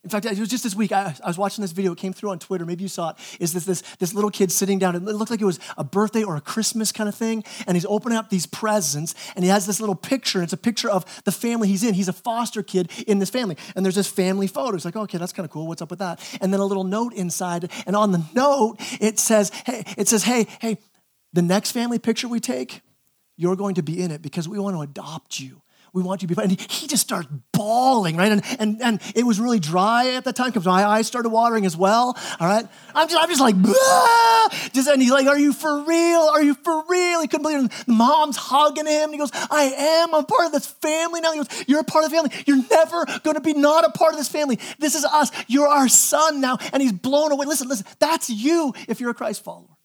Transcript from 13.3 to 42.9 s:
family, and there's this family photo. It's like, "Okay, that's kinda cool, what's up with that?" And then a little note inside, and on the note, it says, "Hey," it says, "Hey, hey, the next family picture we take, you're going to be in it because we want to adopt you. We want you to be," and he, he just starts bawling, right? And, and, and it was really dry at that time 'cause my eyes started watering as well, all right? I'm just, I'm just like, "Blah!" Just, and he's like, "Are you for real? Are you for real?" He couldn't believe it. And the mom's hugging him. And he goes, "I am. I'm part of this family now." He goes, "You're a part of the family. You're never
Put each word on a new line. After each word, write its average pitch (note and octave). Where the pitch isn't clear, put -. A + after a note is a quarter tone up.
family, A3
and F#3+
there's F#3+
this F#3+
family F#3+
photo. B3
It's D#3+
like, E3+
"Okay, G3+
that's F3
kinda E3+
cool, D3+
what's E3
up D3+
with F3+
that?" F3
And F#3+
then G3
a G3
little G3
note A3
inside, F3
and F#3+
on G#3
the E3+
note, C4
it G#3+
says, G#3+
"Hey," C4
it G#3
says, G#3
"Hey, A#3
hey, A3+
the F3
next F#3
family A#3+
picture A3+
we A#3
take, B3+
you're F3
going G3
to F3+
be E3+
in F3+
it D3+
because D#3+
we G#3
want G3
to D#3
adopt D3
you. C3
We F#3
want F#3
you F3+
to F3
be," G#3+
and F#3+
he, F#3
he -
just C4+
starts E3+
bawling, A3+
right? G3+
And, G3+
and, G#3+
and A#3
it A#3+
was G#3+
really A#3
dry A3
at B3+
that B3
time B3
'cause G#3
my F#3
eyes G#3+
started A#3
watering A3+
as E3
well, A3+
all E3+
right? G#3+
I'm D#4
just, D#4+
I'm E4
just D4
like, G#3
"Blah!" A#4
Just, C4
and C4+
he's B3
like, C4+
"Are C#4+
you C#4+
for D4
real? E4+
Are D4+
you C#4+
for D#4
real?" F4
He D#4
couldn't D4+
believe D4+
it. -
And G#3+
the A#3+
mom's C#4+
hugging D4+
him. D4+
And D4+
he D4
goes, D4
"I D4
am. D#4
I'm D4
part E4+
of D4+
this D4
family E4
now." D#4+
He D#4
goes, -
"You're D4+
a -
part D#4
of C4+
the D#4
family. D#4+
You're C4+
never D#4+